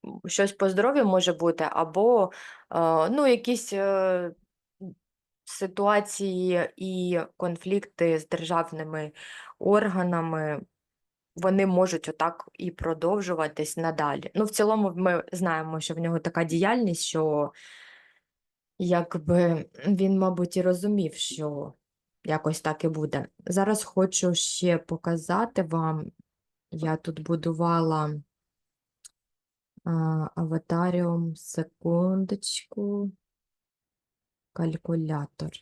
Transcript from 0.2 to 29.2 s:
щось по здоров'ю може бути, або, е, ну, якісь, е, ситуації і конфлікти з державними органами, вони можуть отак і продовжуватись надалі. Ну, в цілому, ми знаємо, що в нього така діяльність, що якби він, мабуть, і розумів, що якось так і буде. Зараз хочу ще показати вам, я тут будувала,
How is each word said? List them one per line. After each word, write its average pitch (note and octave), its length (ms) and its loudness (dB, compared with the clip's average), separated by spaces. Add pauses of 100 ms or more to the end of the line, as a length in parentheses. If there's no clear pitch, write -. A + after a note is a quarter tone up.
щось G3 260 0
по G3 180 0
здоров'ю A#3 360 4
може F3+ 280 4
бути, E3 380 0
або, F#3+ 600 2 (400)
е, E3 380 4
ну, C#4 180 4
якісь, A#3+ 460 2
е, F#3+ 580 0 (1120)
ситуації F#3+ 1300 0
і F3+ 420 -2 (180)
конфлікти F3 840 -2
з D#3 80 -10
державними D#3 840 -4 (480)
органами, F3 1040 0 (720)
вони F#3+ 300 2
можуть F3+ 440 2
отак E3 440 -4
і F3+ 180 -6
продовжуватись E3 1040 -2
надалі. D#3 580 -2
Ну, G#3+ 100 2
в G#3+ 60 -4
цілому, G#3+ 440 2
ми F3+ 360 2
знаємо, D#3+ 480 -2
що D#3+ 140 -6
в E3 60 -6
нього E3 200 0
така E3+ 240 0
діяльність, F#3 580 2
що D3+ 500 0 (1300)
якби F3 840 2 (220)
він, F#3+ 320 4
мабуть, F3+ 380 0
і F3+ 40 0
розумів, F#3 520 0
що D3 600 -8 (500)
якось D#3 380 -2
так D#3 220 -4
і E3+ 40 2
буде. D3+ 400 -2 (180)
Зараз G3 380 0
хочу F#3 500 2
ще F3+ 440 2
показати E3+ 840 -2
вам, D#3+ 480 -2 (600)
я D#3 240 -2
тут D#3+ 280 -8
будувала, D#3+ 960 0 (1700)